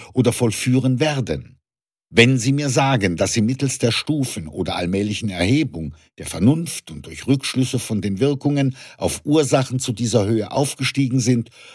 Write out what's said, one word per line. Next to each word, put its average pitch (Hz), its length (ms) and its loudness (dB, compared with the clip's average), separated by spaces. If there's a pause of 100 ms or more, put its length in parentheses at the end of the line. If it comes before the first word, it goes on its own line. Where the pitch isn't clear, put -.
(120)
oder 120 200 2
vollführen 127 640 0
werden. 127 640 -4 (520)
Wenn 120 280 6
sie 131 120 0
mir 143 180 0
sagen, 123 440 2
dass 95 200 0
sie 117 60 2
mittels 131 380 0
der 120 140 2
Stufen 131 560 -4
oder 90 260 -4
allmählichen 98 540 -2
Erhebung 90 640 0 (240)
der 76 80 -12
Vernunft 147 640 0
und 78 160 -14
durch - 220 -10
Rückschlüsse 131 500 0
von 104 240 -4
den 98 160 -2
Wirkungen 139 560 0 (240)
auf - 260 -2
Ursachen 139 540 2
zu 123 140 -4
dieser 107 340 2
Höhe 110 240 0
aufgestiegen 135 720 0
sind, 117 300 0 (240)